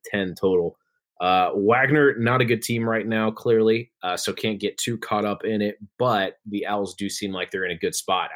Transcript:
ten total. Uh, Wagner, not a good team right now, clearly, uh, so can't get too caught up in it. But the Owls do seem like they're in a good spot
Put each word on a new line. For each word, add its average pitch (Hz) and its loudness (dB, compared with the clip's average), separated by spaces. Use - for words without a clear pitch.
ten 95 -4
total. 90 2
Uh, 90 4
Wagner, 131 4
not 120 2
a 123 4
good 117 0
team 113 -2
right 110 -2
now, 110 0
clearly, 113 2
uh, 90 -2
so - -4
can't 107 -4
get 101 -4
too 117 -4
caught 104 -2
up 101 -4
in 104 0
it. 104 -4
But 107 2
the 101 -4
Owls 98 -2
do 101 -6
seem 98 -6
like 90 -6
they're 95 -4
in 90 -2
a 85 -6
good 90 -4
spot 90 -2